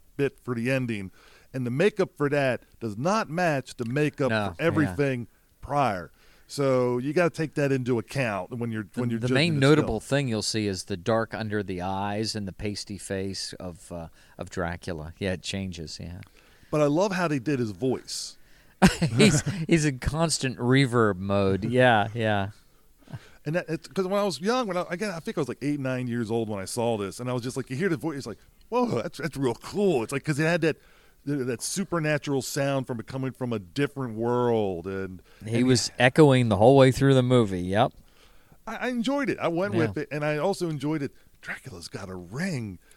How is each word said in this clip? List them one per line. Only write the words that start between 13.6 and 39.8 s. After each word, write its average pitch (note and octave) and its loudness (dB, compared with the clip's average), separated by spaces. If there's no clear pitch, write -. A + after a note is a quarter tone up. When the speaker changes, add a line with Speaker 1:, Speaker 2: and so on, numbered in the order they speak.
Speaker 2:
uh, E2 -12
of F2+ -10
Dracula. E2+ -6
Yeah, F#2+ -2
it E2 -10
changes. F2+ -8
Yeah. F2+ -12
Speaker 1:
But D3+ 2
I D3 4
love F3 2
how F3 0
they D3 0
did C3 -2
his A2+ -2
voice. - -4
Speaker 2:
<laughs> A#2+ 2
He's, E3 6
he's D#3+ 2
in C3 -2
constant D#3+ -2
reverb A#2+ 4
mode. G2 2
Yeah, A#2+ 4
yeah. G#2 0
Speaker 1:
And D3+ -2
that, F3 -2
it's, D#3+ -6
'cause F#3+ -2
when G3 0
I G3+ 0
was D#3+ -2
young, A#3 0
when F3+ -4
I, F3 -2
again, F#3 -6
I E3 -8
think G#3+ -8
I E3 0
was, B2 -2
like, A#2 -6
eight, D3 -2
nine B2+ -4
years A#2 -2
old A2+ 0
when G#2 -6
I F#2+ -8
saw A#2 -2
this, G2 -6
and B2 -6
I B2 -2
was B2 -2
just B2 -6
like, B2+ -8
you B2+ -6
hear F3+ 0
the D#3+ 0
voice, C#3+ -6
it's A#2+ -10
like, G#2 -12
"Whoa, A3+ 0
that's, - -8
that's C#3 -6
real C3+ 0
cool." E3+ 0
It's - -6
like, C#3 -4
'cause D3 -2
it D#3 2
had E3 2
that, D#3 2
th-, C#3 -2
that A#2+ -4
supernatural D3+ -2
sound C#3 -2
from A#2+ -4
it - -10
coming C3 -4
from B2 -4
a G#2+ 0
different B2 -4
world, A2+ 2
and F#2+ -6
Speaker 2:
He A2+ 0
Speaker 1:
and B2+ 4
Speaker 2:
was B2+ 4
echoing B2+ 6
the G2+ 4
whole A#2+ 10
way C3 10
through C3+ 6
the B2+ 6
movie. A2+ 4
Yep. G2 2
Speaker 1:
I, A3 -8
I G#3+ -4
enjoyed B3+ -2
it. B2+ -2
I B2+ -2
went F#3 -2
Speaker 2:
Yeah. A2+ 0
Speaker 1:
with A3 0